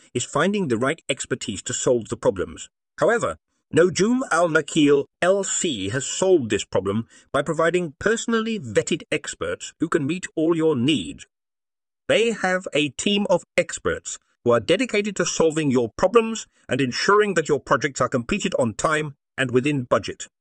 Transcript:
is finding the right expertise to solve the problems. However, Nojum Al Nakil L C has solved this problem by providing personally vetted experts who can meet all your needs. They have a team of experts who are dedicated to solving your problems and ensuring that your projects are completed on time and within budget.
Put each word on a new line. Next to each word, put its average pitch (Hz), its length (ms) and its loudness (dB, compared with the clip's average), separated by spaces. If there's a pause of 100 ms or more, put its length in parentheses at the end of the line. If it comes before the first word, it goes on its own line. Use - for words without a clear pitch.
(120)
is 123 140 -2
finding 190 420 -2
the 117 80 0
right 131 320 -2
expertise - 540 -6
to - 100 -8
solve 120 380 0
the 113 80 -6
problems. 82 500 -4 (320)
However, 156 380 0 (360)
Nojum 185 460 4 (100)
Al 170 200 2
Nakil 147 560 4 (140)
L 196 220 2
C 120 460 -4
has 131 180 -4
solved 175 440 2
this 101 140 0
problem 101 440 -2 (240)
by 143 100 0
providing 165 560 0
personally 226 640 -2
vetted 147 500 -2
experts - 680 -6
who 160 80 -2
can 156 180 0
meet 180 200 -4 (100)
all 165 180 2
your 160 220 2
needs. 120 500 -2 (800)
They 214 240 2
have 185 420 -2
a 151 180 0
team 202 380 -2
of 175 140 2 (140)
experts - 640 -4 (260)
who 120 80 4
are 117 80 4
dedicated 202 560 0
to 175 100 0
solving 156 460 0
your 120 240 2
problems 226 500 2 (220)
and - 120 -2
ensuring 196 540 2
that 160 140 -2
your 143 100 2
projects 139 420 0
are 127 80 0
completed 180 520 -2
on 113 140 0
time 151 420 -2 (200)
and 131 140 -2
within 127 340 0
budget. - 440 -2 (120)